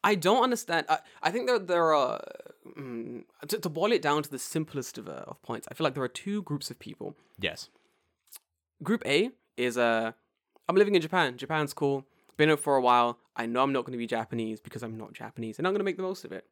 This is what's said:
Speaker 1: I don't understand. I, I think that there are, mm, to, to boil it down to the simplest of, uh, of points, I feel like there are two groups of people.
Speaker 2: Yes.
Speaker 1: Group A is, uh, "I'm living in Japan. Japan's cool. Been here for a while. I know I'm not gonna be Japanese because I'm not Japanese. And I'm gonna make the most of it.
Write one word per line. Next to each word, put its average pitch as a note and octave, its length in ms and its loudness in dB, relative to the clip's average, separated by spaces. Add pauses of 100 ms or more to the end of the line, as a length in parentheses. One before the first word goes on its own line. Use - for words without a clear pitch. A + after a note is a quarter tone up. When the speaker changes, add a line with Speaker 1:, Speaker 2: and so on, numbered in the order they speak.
Speaker 1:
I G#3 120 4
don't G3 280 4
understand. A3+ 460 0
I, D#3 100 4 (280)
I E3 40 2
think A#3+ 180 -2
that A3 180 2
there E3+ 280 4
are, C3 240 2 (580)
mm, B2 460 -10 (240)
to, F3 100 -2
to F3+ 120 -4
boil E3 240 0
it F3 80 4
down D3+ 220 2
to D3+ 60 -10
the C#3 100 -8
simplest - 580 -6
of, G2+ 100 -12
uh, C2 240 -10
of - 100 -16
points, A2+ 300 -8
I - 40 -14
feel D#3+ 100 -4
like C3+ 100 0
there C#3 80 -4
are B2 220 -6
two G3+ 180 -4
groups D3 280 -6
of A#2+ 60 -14
people. - 380 -12 (240)
Speaker 2:
Yes. - 300 -6 (1120)
Speaker 1:
Group G#3 220 0
A F#3+ 260 2 (240)
is, B2 220 0
uh, A2+ 340 2 (560)
"I'm F3 80 0
living G3+ 200 6
in E3+ 60 6
Japan. D#3 360 0
Japan's D3 360 -2
cool. C#3 320 -2 (320)
Been D3+ 120 6
here D3+ 80 6
for D3 180 2
a C3 60 6
while. A#2+ 380 6 (160)
I A#2 100 -4
know A#2+ 180 0
I'm C#3 100 2
not B2+ 120 0
gonna B2+ 200 -8
be - 20 -10
Japanese A2+ 520 -4
because - 240 -12
I'm A2+ 140 -10
not G#2+ 160 -14
Japanese. A2 440 -10
And D#3 100 -4
I'm F#3+ 60 0
gonna G#3 160 0
make E3+ 80 -6
the F#3+ 140 -8
most F#3+ 140 -12
of - 60 -12
it. F#2+ 200 -12